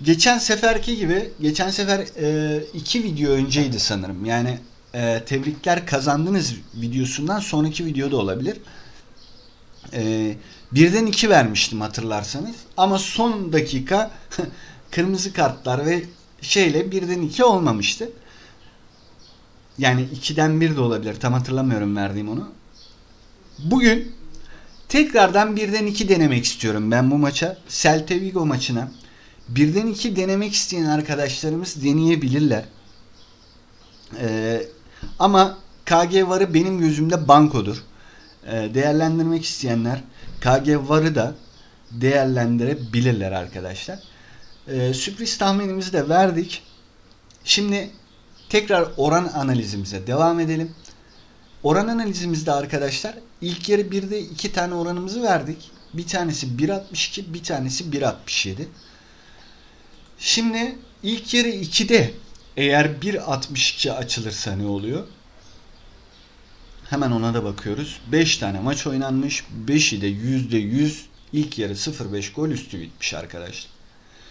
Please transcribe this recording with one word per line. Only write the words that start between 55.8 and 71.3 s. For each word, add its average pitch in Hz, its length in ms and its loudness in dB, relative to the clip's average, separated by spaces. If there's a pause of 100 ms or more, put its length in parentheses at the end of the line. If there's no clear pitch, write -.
Bir 170 120 -8
tanesi 143 520 -4
bir 156 100 2
altmış 196 400 -4
iki, 175 260 -10
bir 170 80 -10
tanesi 143 500 -4
bir 143 100 -2
altmış - 440 -2
yedi. 117 220 -8 (1500)
Şimdi 226 600 -2 (240)
ilk 226 320 -4
yarı 240 140 4
ikide 202 640 2 (460)
eğer 147 460 2
bir 190 300 -4
altmış 131 420 -2
iki 135 180 -2
açılırsa 110 640 -6
ne 101 100 -2
oluyor? 107 400 -4 (1800)
Hemen 135 200 0
ona 117 240 0
da 113 100 0
bakıyoruz. 104 560 -6 (120)
Beş 160 240 4
tane 101 240 -4
maç 139 260 -4
oynanmış. 135 580 -2 (240)
Beşi 135 340 2
de 101 40 -2
yüzde 117 500 -2
yüz 131 500 0 (260)